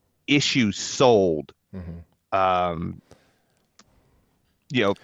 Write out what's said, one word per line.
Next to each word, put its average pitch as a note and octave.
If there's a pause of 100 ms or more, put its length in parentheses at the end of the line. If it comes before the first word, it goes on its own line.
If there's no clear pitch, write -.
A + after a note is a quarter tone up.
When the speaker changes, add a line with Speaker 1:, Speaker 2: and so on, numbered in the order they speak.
(280)
Speaker 1:
issue C3+
sold, G2 (220)
Speaker 2:
Mm-hmm. E2+
Speaker 1:
um, F2+ (1700)
you B2
know, G2